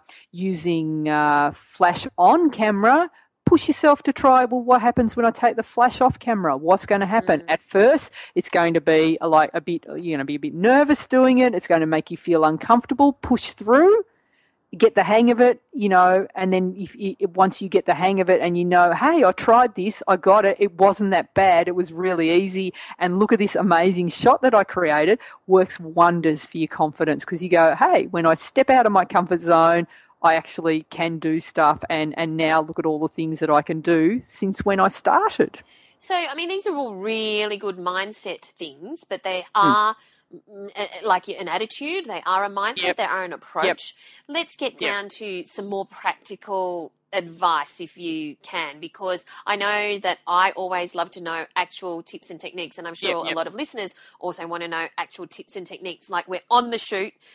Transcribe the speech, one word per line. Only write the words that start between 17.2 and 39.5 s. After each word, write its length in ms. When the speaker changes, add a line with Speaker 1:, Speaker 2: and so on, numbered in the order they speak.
Speaker 1:
once 300
you 60
get 200
the 60
hang 280
of 80
it 100
and 180
you 60
know, 300
"Hey, 320
I 80
tried 420
this, 320
I 80
got 300
it, 140
it 200
wasn't 320
that 220
bad, 340
it 80
was 160
really 400
easy, 420
and 220
look 140
at 60
this 180
amazing 520
shot 340
that 120
I 80
created," 560
works 320
wonders 680
for 120
your 120
confidence 560
'cause 180
you 60
go, 260
"Hey, 360
when 140
I 100
step 340
out 160
of 80
my 100
comfort 380
zone, 460
I 120
actually 480
can 360
do 220
stuff, 380
and, 280
and 200
now 240
look 180
at 60
all 140
the 100
things 300
that 100
I 140
can 180
do 420
since 400
when 160
I 80
started." 720
Speaker 2:
So, 160
I 180
mean, 140
these 180
are 120
all 180
really 640
good 200
mindset 680
things, 580
but 200
they 180
Speaker 1:
Mm. 40